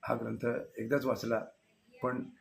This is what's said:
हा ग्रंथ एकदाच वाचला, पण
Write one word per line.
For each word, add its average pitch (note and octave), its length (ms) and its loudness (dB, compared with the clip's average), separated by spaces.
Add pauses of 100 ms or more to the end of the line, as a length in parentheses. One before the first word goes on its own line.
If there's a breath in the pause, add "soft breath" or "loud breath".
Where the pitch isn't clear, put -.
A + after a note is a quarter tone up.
हा A#2+ 120 2
ग्रंथ A2+ 320 -2 (320)
एकदाच B2+ 260 2
वाचला, A2+ 400 2 (580)
पण B2+ 220 0 (160)